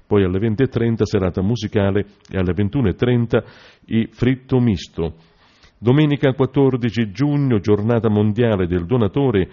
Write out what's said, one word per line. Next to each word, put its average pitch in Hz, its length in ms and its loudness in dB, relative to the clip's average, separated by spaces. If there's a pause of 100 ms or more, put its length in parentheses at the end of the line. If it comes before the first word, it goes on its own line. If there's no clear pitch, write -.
poi 101 200 2
alle 92 120 0
venti 110 260 -2
e 127 40 0
trenta 117 380 -2
serata 92 360 -2
musicale 101 640 -2 (240)
e - 80 -8
alle 92 140 0
ventuno 101 380 -2
e 82 40 0
trenta 120 480 0 (440)
i 113 260 -2
Fritto 131 480 -2
Misto. 107 540 -2 (640)
Domenica 139 540 2
quattordici 123 800 0
giugno, 135 480 0
giornata 104 500 0
mondiale 104 580 2
del 87 180 -2
donatore, 110 680 0